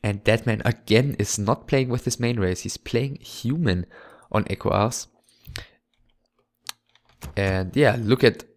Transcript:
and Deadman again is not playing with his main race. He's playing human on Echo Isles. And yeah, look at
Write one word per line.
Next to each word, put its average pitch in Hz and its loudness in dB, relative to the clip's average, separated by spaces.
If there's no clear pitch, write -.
and 101 -2
Deadman 110 2
again 117 2
is - -2
not 104 0
playing 131 2
with 120 -4
his - -4
main 117 0
race. 92 0
He's - -10
playing 135 -4
human 113 -2
on 107 0
Echo - -2
Isles. 104 0
And 95 -2
yeah, 123 4
look 120 2
at - 4